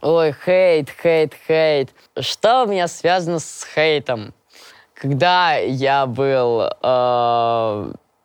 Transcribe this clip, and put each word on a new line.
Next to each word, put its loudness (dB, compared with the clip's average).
Ой, 2
хейт, 2
хейт, 0
хейт. 0
Что 0
у 0
меня -2
связано -2
с -14
хейтом? -2
Когда 2
я 0
был, 0
э, 0